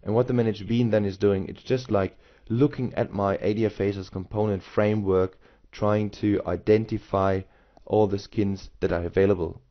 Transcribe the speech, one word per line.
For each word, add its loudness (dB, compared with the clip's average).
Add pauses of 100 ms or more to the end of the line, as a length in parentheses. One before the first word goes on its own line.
And -4
what 2
the -2
managed -2
bean 0
then 2
is -4
doing, 2
it's -14
just, -4
like, 0 (300)
looking 0
at -2
my 0
A 0
D 0
F 0
Faces -4
component -4
framework, 0 (360)
trying 0 (120)
to 2
identify 0 (440)
all 2
the -2
skins -4 (100)
that 0
are -2
available. 0